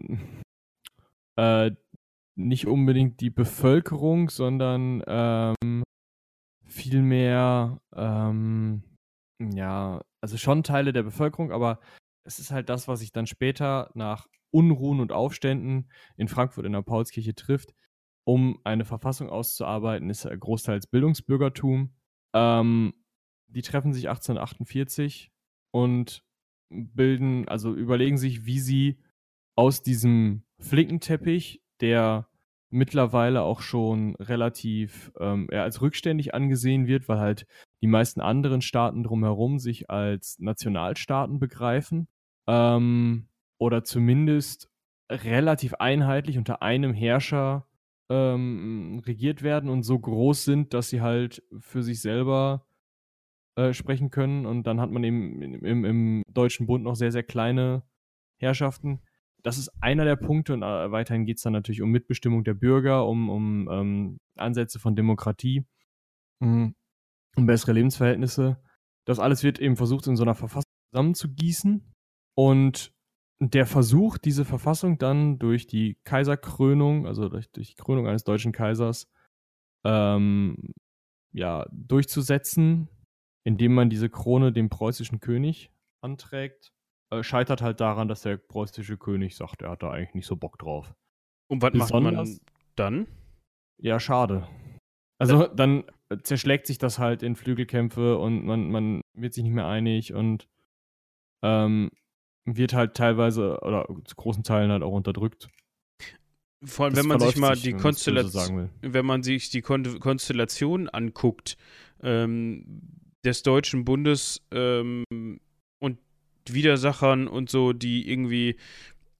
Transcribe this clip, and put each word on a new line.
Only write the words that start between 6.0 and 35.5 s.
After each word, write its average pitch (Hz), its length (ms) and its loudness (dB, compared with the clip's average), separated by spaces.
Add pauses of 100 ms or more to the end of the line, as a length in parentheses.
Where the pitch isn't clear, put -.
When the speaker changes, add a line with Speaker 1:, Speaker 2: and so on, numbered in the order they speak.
Speaker 1:
vielmehr, 127 1120 2 (160)
ähm, 110 880 -2 (580)
ja, 98 600 -6 (200)
also 110 140 -10
schon 143 280 2
Teile 139 280 0
der 123 120 0
Bevölkerung, 147 500 -4
aber 117 260 0 (460)
es - 120 -14
ist - 140 -14
halt 131 180 -6
das, 123 180 -6
was 123 120 -4
sich 110 140 -12
dann 113 140 -4
später 135 680 -4
nach 107 320 -8 (240)
Unruhen 143 480 4
und 117 140 -2
Aufständen 131 760 -4 (280)
in 107 100 -2
Frankfurt 123 380 -2
in 101 80 -2
der 101 80 -2
Paulskirche 113 520 -4
trifft, - 400 -4 (540)
um 127 360 2
eine 110 220 -2
Verfassung 127 440 -8
auszuarbeiten, 107 800 -6
ist, 107 160 -8
äh, - 100 -8
großteils 104 520 -4
Bildungsbürgertum. 135 1080 0 (400)
Ähm, 117 640 4 (520)
die 120 140 -10
treffen 139 320 -2
sich 127 160 -6
achtzehnhundertachtundvierzig - 1200 -6 (400)
und 123 520 0 (500)
bilden, 127 720 0
also 110 280 -4
überlegen 123 420 0
sich, 123 300 -4
wie 131 120 -2
sie 135 380 0 (580)
aus 127 280 4
diesem 113 600 2 (160)
Flickenteppich, 160 1000 -2 (200)
der 113 460 2 (440)
mittlerweile 123 720 2
auch 101 180 0
schon 110 540 -2
relativ, 113 1040 -4
ähm, 101 320 -2